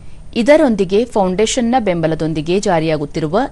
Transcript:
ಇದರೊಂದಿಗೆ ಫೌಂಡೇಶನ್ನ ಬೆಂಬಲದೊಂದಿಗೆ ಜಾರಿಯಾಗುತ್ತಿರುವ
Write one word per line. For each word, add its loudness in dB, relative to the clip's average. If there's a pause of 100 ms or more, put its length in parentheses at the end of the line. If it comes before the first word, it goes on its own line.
(360)
ಇದರೊಂದಿಗೆ 4
ಫೌಂಡೇಶನ್ನ 0
ಬೆಂಬಲದೊಂದಿಗೆ 0
ಜಾರಿಯಾಗುತ್ತಿರುವ -2 (100)